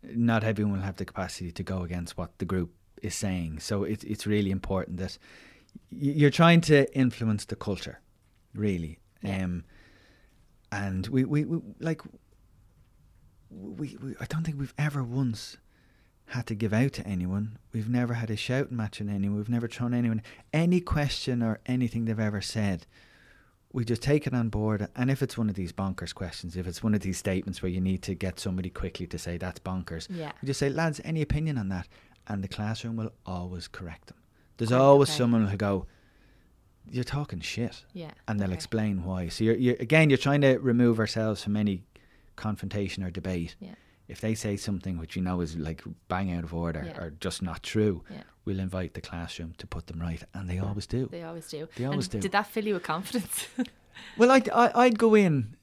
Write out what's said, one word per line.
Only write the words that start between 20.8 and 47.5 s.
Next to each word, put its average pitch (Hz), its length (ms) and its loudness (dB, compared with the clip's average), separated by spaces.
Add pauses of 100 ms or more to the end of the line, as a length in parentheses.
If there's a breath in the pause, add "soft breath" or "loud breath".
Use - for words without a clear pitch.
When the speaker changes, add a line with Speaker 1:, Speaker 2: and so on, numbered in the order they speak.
Speaker 1:
question 139 600 0
or 110 220 0
anything 120 400 0
they've 110 140 -2
ever 104 220 0
said, 101 440 -2 (840 soft breath)
we 123 140 -2
just 113 160 -2
take 147 240 2
it 131 80 -2
on 117 160 2
board. 107 460 0
And 127 160 0
if 135 100 0
it's - 160 -4
one 113 120 0
of 98 60 -4
these 90 180 -4
bonkers 92 420 -4
questions, 87 400 -8
if 90 100 -4
it's 87 160 -8
one 110 140 2
of 101 60 0
these 95 160 -4
statements 92 440 -2
where 95 100 -2
you 90 100 -2
need 92 220 0
to 95 120 -4
get 90 240 -6
somebody 92 300 -4
quickly 90 380 -6
to 87 120 -8
say, 87 180 -6
"That's 90 220 -8
bonkers," 90 500 -6
Speaker 2:
Yeah. 165 220 -8 (100)
Speaker 1:
we - 40 -8
just 135 160 -2
say, 139 80 2
"Lads, 156 340 0
any 160 180 -2
opinion 151 360 0
on 104 120 -2
that?" 92 200 -4 (380 soft breath)
And 101 140 -4
the 98 60 -4
classroom 110 480 -4
will 113 160 -4 (140)
always 90 420 -8
correct - 400 -14
them. - 100 -20 (400 soft breath)
There's 117 140 0
Speaker 2:
Right, 123 80 6
Speaker 1:
always 139 300 10
Speaker 2:
okay. - 80 -2
Speaker 1:
someone 117 280 4
who'll 98 120 0
go, 98 300 2 (1040 soft breath)
"You're 123 140 -4
talking 135 380 -6
shit." - 420 -6 (100)
Speaker 2:
Yeah, 170 180 -12 (180)
Speaker 1:
And 107 100 0
they'll 98 80 0
Speaker 2:
okay. 92 80 0
Speaker 1:
explain 104 480 -2
why. 92 240 -2
So 85 160 -4
you're, 113 140 6
you're, 123 240 4
again, 151 280 6
you're 131 80 8
trying 143 240 4
to 135 180 8
remove 120 380 6
ourselves 110 460 0
from 104 140 0
any 101 260 0 (540 soft breath)
confrontation 101 640 -4
or 90 80 -4
debate. 87 480 -4
Speaker 2:
Yeah. 190 160 -16 (320 soft breath)
Speaker 1:
If - 140 -12
they 110 140 0
say 107 200 -2
something 95 440 -4
which 80 160 -8
you 92 80 -2
know 90 180 0
is, 80 160 -4
like, 80 240 -4 (280)
bang 92 220 -2
out 87 120 -2
of 82 100 -8
order 82 320 -4
Speaker 2:
Yeah. 82 160 -10
Speaker 1:
or 85 80 -6 (100)
just - 220 -4
not 82 220 -6